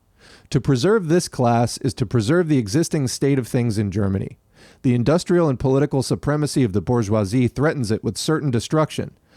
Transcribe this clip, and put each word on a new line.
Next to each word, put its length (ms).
To 100
preserve 480
this 180
class 520
is 160
to 100
preserve 440
the 100
existing 500
state 300
of 100
things 300
in 120
Germany. 460
The 120
industrial 540
and 100
political 440
supremacy 600
of 100
the 80
bourgeoisie 640
threatens 420
it 140
with 140
certain 320
destruction, 640